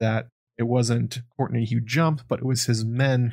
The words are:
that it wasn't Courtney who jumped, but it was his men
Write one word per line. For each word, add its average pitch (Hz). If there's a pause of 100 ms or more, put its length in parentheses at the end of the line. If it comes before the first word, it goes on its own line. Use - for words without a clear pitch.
that 113 (300)
it 117
wasn't 120 (160)
Courtney 117
who 117
jumped, 151
but -
it 127
was 127
his 113
men 123